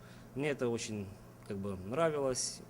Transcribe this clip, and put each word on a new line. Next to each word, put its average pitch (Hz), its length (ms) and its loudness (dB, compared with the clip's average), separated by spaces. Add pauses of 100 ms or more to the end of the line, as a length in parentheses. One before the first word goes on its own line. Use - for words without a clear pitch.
(340)
Мне 143 160 2
это 127 180 4
очень, 107 380 0 (420)
как 104 100 -2
бы, 98 180 -2 (120)
нравилось, 139 800 2